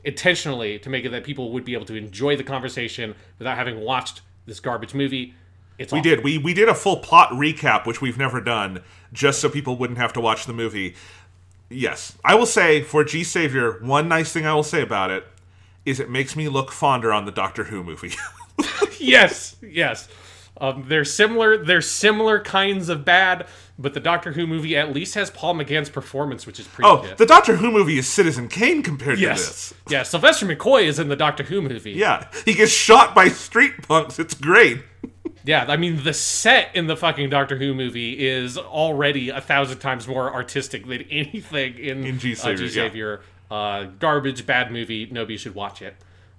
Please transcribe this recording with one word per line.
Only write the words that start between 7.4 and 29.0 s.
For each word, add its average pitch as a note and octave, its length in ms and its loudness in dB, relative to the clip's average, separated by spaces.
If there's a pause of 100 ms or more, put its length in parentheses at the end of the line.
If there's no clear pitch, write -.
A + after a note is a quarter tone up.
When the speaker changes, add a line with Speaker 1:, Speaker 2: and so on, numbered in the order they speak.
Speaker 2:
which A#2 140 -6
we've B2 180 -4
never C3 220 -2
done, G2+ 420 -4 (300)
just C#3 280 2
so D3+ 80 0
people C#3+ 280 -4
wouldn't A#2+ 240 -6
have A#2 140 -2
to B2 60 -4
watch A2 260 0
the B2 60 -12
movie. G#2+ 440 -6 (760)
Yes. A#2 540 -8
I E3+ 100 6
will A#3 120 4
say, E3 360 4
for D3+ 220 0
G E3 180 -4
Savior, C3+ 580 -2
one C#3+ 280 0
nice D#3+ 240 0
thing D#3+ 120 -4
I D#3 100 0
will D3+ 100 2
say D3+ 180 -2
about G2 300 -2
it F#2+ 120 -6 (600)
is C3+ 140 -4
it B2 100 -8
makes C3 240 -4
me D#3 140 -4
look C3+ 240 -4
fonder A#2+ 400 0
on G2+ 120 0
the G2 80 -10
Doctor G2 320 -4
Who F#2+ 200 -10
movie. E2 340 -12
<laughs> - 40 -12 (760)
Speaker 1:
Yes, B3+ 640 4
yes. D#3 460 -4 (520)
Um, C3+ 260 -6
they're D3+ 180 0
similar, A3 600 2
they're E3+ 160 4
similar G#3+ 580 2
kinds G3 500 -2
of D3+ 160 -4
bad, F3+ 440 2 (280)
but C#3 180 -6
the C#3+ 60 -6
Doctor E3+ 300 -2
Who E3 160 -4
movie D#3+ 300 -4
at D3 160 0
least E3+ 220 -6
has G#3 140 -4
Paul E3+ 280 -4
McGann's D3 340 -4
performance, C3+ 560 -8
which G#2+ 140 -16
is G2 80 -18
pretty - 200 4
Speaker 2:
Oh, C#3+ 140 8
Speaker 1:
good. F#2+ 160 -12
Speaker 2:
the A3+ 80 8
Doctor A3+ 300 8
Who A3+ 160 0
movie E3 260 4
is B2+ 80 -2
Citizen C#3 400 2
Kane C#4+ 380 0
compared C#3+ 340 -2